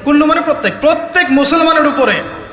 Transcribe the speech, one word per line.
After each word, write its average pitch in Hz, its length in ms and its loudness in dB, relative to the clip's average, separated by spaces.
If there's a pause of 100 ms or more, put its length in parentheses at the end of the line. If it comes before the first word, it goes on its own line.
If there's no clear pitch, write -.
কুল্লু 294 220 2
মানে 330 160 2
প্রত্যেক। 285 400 -2
প্রত্যেক 330 500 0
মুসলমানের 302 560 2
উপরে 233 360 0 (300)